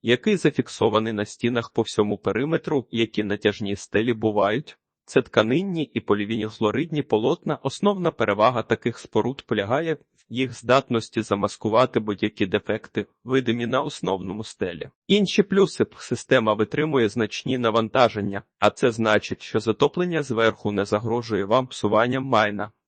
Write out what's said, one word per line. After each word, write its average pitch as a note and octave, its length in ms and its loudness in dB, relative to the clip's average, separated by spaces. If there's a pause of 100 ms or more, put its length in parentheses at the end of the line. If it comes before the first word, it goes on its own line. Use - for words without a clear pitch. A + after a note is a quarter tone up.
який B2+ 340 2
зафіксований A2+ 760 0
на G#2 120 -4
стінах A#2 460 -4
по A2+ 120 0
всьому G#2 360 0
периметру. C#3 720 -2
Які A2+ 340 -2
натяжні G2+ 520 -2
стелі A#2 360 -2
бувають? G#2+ 680 0 (260)
Це - 180 2
тканинні D#3 600 0
і A#2 180 -4
полівініл-хлоридні A2 1000 -2
полотна. C3+ 600 -2
Основна F#3 480 -2
перевага A2 520 2
таких - 360 -2
споруд A#2 480 -4
полягає B2+ 480 -2
в - 40 -6 (300)
їх B2+ 240 -4
здатності A#2 680 0
замаскувати G#2+ 800 0
будь-які G#2 460 -2
дефекти, G#2 600 -4 (180)
видимі A#2+ 420 0
на B2 160 0
основному C#3+ 640 -6
стелі. F2 460 -8 (160)
Інші G3+ 360 4
плюси: F#3+ 440 0 (120)
система A2+ 560 0
витримує A#2+ 540 0
значні A#2 500 -4
навантаження, A2 840 0 (160)
а G#2 120 4
це B2 200 2
значить, A2 520 0
що - 180 -4
затоплення D3+ 600 0
зверху A2 500 0
не G2+ 120 0
загрожує A2 600 -2
вам B2+ 220 2
псуванням A#2+ 580 0
майна. G#2+ 480 0 (160)